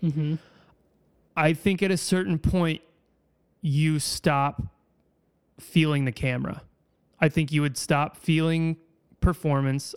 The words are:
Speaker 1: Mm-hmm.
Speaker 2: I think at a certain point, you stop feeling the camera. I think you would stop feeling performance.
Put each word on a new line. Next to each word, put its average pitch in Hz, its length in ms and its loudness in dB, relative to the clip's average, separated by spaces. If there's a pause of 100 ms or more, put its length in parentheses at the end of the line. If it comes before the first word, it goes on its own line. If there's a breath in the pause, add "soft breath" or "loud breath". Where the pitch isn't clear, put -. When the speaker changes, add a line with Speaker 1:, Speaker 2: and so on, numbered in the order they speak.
Speaker 1:
Mm-hmm. 151 340 -2 (1000 soft breath)
Speaker 2:
I 160 180 2
think 190 300 0
at 190 80 2
a 180 60 2
certain 185 420 0
point, 165 420 0 (800)
you 151 380 2
stop 143 640 -2 (960)
feeling 151 460 0
the 127 60 -2
camera. 127 520 -6 (580)
I 160 80 4
think 151 220 -2
you 147 100 2
would 143 160 -2
stop 151 400 -2
feeling 165 600 0 (440)
performance. 139 760 0